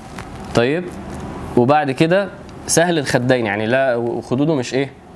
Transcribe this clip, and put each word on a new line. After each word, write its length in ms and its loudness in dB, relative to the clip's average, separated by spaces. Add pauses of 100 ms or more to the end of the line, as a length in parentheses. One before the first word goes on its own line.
(540)
طيب؟ 300 2 (720)
وبعد 340 4
كده 380 2 (380)
سهل 320 2
الخدين، 480 2
يعني 200 -2
لا، 300 2
وخدوده 580 -2
مش 200 -2
إيه؟ 160 0 (260)